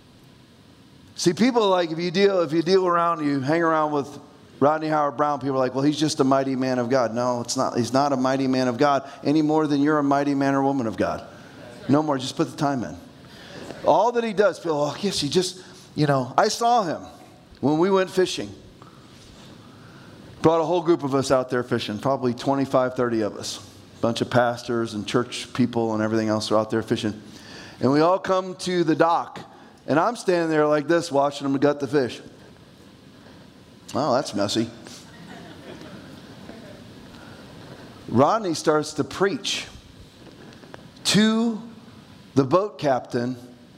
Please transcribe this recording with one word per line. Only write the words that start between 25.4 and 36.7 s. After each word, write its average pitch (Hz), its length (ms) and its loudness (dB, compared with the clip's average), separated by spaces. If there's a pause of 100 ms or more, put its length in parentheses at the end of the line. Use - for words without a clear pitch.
people 117 400 0
and 107 80 -2
everything 110 280 0
else 107 220 -2
are 107 60 4
out 110 140 0
there 113 100 0
fishing. 110 380 -2 (600)
And 123 120 2
we 147 100 4
all 185 180 4
come 185 380 -2
to 180 260 0
the 156 120 2
dock, 160 440 0 (480)
and 139 120 2
I'm 220 160 0
standing 170 360 0
there 151 160 2
like 151 200 0
this 165 240 0
watching 139 400 0
them 139 80 0
gut 143 200 2
the 139 80 -4
fish. 123 340 -2 (1700)
"Oh, 131 200 0
that's 135 200 -2
messy." 104 360 -2 (3500)